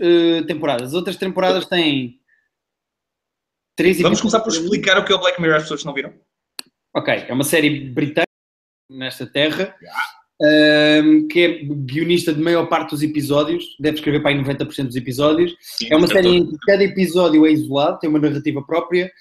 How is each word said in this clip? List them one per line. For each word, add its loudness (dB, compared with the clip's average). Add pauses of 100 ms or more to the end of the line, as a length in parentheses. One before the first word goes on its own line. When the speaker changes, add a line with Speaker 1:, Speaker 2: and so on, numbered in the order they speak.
Speaker 1:
eh, 4
temporadas. -4
As -10
outras -4
temporadas -2
têm -2 (1600)
três 2
Speaker 2:
Vamos 2
Speaker 1:
episódios -4
Speaker 2:
começar 2
por -4
Speaker 1:
cada -2
um. -6
Speaker 2:
explicar 0
o 0
que -2
é 4
o -2
Black -2
Mirror 2
às 0
pessoas -10
que -12
não -10
viram. -8 (840)
Speaker 1:
Ok, -2 (140)
é -10
uma 0
série 0
britânica -2 (640)
nesta -10
terra, -4 (680)
Speaker 2:
Yeah. 4
Speaker 1:
ahm, 4
que 0
é 4 (160)
guionista -2
de -2
maior 0
parte -2
dos -4
episódios, -2 (160)
deve -2
escrever -2
para 0
aí 0
noventa -4
por -14
cento -6
dos -10
episódios. 0
Speaker 2:
Sim, -12
Speaker 1:
É 4
uma 4
Speaker 2:
portanto, 2
Speaker 1:
série 4
em 0
que -10
cada 4
episódio 4
é 4
isolado, 0
tem -4
uma 0
narrativa -2
própria -2